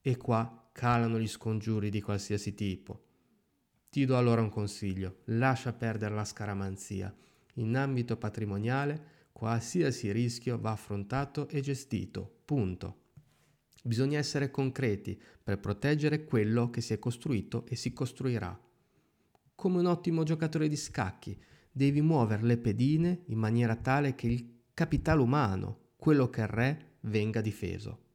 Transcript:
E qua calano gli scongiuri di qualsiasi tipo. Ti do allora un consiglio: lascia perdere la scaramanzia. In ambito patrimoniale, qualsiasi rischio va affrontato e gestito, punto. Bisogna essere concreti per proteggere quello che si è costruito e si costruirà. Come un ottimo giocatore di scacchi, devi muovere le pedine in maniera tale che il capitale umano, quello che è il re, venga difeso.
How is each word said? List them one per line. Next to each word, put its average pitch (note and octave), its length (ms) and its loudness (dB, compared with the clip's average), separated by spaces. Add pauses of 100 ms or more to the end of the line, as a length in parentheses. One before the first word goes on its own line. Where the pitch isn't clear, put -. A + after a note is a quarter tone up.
E B2 160 0
qua A#2 540 -2
calano A#2 480 2
gli A2+ 80 0
scongiuri G#2+ 640 -2
di G#2 100 -2
qualsiasi G2+ 540 -2
tipo. G#2 560 -6 (800)
Ti C#3 140 2
do B2+ 100 2
allora A#2+ 240 4
un A2 80 2
consiglio: F#2+ 760 -4
lascia B2 500 0
perdere G#2+ 400 -4
la G#2+ 100 -2
scaramanzia. G2 880 -6 (420)
In A#2 200 -2
ambito B2 400 0
patrimoniale, A2+ 1160 -4
qualsiasi A#2 800 -2
rischio A#2+ 460 -2
va A2 120 -2
affrontato B2+ 760 -4
e D3 140 -4
gestito, A#2 840 -6
punto. F#2 540 -2 (840)
Bisogna C3 360 0
essere C#3+ 320 0
concreti B2 720 -2 (220)
per G2 180 -2
proteggere D3+ 640 0
quello A#2 460 2
che A#2+ 100 -4
si A2+ 140 -2
è G#2 40 -4
costruito A#2 680 -4
e A#2 100 -8
si - 160 -4
costruirà. A#2+ 680 -4 (960)
Come F#3 240 0
un F3 60 4
ottimo E3+ 380 2
giocatore D#3 460 0
di D3+ 80 0
scacchi, - 640 -6 (320)
devi C#3 300 4
muovere A#2 440 4
le A#2 120 6
pedine C#3+ 680 2
in A2+ 100 -2
maniera A2+ 400 2
tale C3+ 380 2
che - 120 -4
il A#2+ 340 -2 (120)
capitale D#3+ 480 2
umano, G#2+ 760 2
quello C#3 340 4
che - 100 -4
è A2 40 2
il G#2 40 -2
re, C3 420 -2 (100)
venga A2 420 0
difeso. G2+ 600 -4 (100)